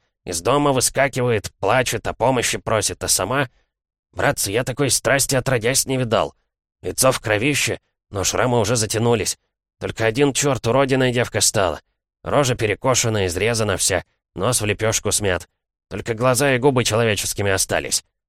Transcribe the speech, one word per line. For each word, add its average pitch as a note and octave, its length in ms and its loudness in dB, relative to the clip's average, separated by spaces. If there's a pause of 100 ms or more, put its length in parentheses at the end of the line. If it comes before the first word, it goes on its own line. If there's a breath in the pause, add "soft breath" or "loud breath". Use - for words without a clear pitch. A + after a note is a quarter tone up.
(260)
из E2+ 160 -6
дома C#3 320 2
выскакивает, B2+ 840 0
плачет, A2+ 480 0
о F2+ 60 -2
помощи A#2 440 0
просит, G2+ 460 -2
а F#2+ 40 -2
сама: A#2+ 420 0 (640)
«Братцы, G#2 400 -2
я A#2+ 120 0
такой C3 260 -2
страсти C3+ 460 0
отродясь B2+ 500 0
не C3 120 -2
видал. G#2+ 380 0 (460)
Лицо F2+ 300 0
в - 100 -2
кровище, A2 580 0 (300)
но G2 140 -4
шрамы A#2+ 360 2
уже A2 160 0
затянулись. A2 640 0 (400)
Только G2+ 260 -4
один C3 280 2
чёрт, C3 340 -2
уродиной B2+ 460 2
девка A2+ 280 -2
стала. F2 400 -2 (400)
Рожа B2 340 0
перекошена, A2 720 0
изрезана G#2 500 -2
вся, F2+ 260 -2 (320)
нос A2 240 0
в G#2+ 60 -2
лепёшку G#2+ 460 -2
смят». F#2 360 -2 (460)
Только G#2+ 220 -6
глаза B2+ 400 2
и - 20 2
губы B2 260 2
человеческими G#2+ 680 0
остались. F2+ 520 -2 (260)